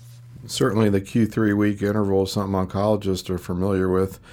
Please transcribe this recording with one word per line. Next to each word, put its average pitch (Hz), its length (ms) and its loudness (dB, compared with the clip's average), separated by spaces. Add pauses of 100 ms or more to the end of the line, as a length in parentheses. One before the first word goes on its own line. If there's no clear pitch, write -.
(480)
Certainly 110 420 2
the 98 120 2
Q 110 260 2
three-week 104 560 0
interval 101 400 2
is 95 80 -2
something 98 280 -2
oncologists 98 680 0
are 92 80 -2
familiar 95 500 -2
with. 92 320 0 (140)